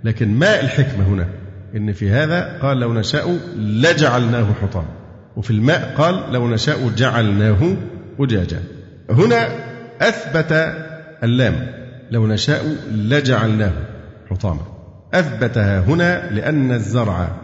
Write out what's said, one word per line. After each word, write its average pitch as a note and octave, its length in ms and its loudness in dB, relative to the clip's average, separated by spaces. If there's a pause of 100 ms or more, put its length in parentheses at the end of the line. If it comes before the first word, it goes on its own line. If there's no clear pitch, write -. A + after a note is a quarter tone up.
لكن A2+ 300 0
ما F3 260 4
الحكمة C3+ 440 0
هنا؟ F#2+ 220 2 (500)
إن G#2 160 -2
في G2 180 -2
هذا D#3 520 0
قال: C3+ 180 2
لو A#2 120 0
نشاء D3 460 0 (200)
لجعلناه A#2+ 880 2 (160)
حطاما، F2+ 260 -4 (480)
وفي A2 140 -6
الماء A#2 480 2
قال: F3 340 0
لو A#2+ 160 0
نشاء A#2 480 0
جعلناه A2+ 800 2 (440)
أجاجا. F#2+ 380 0 (520)
هنا A3+ 380 4 (520)
أثبت D#3+ 520 0 (680)
اللام، A#2 320 4 (560)
لو A2+ 160 2
نشاء D3 500 0 (160)
لجعلناه A2 800 2 (580)
حطاما، F#2 300 -4 (540)
أثبتها A2+ 680 0
هنا E3+ 500 0
لأن B2+ 420 0
الزرع G2+ 560 -2 (160)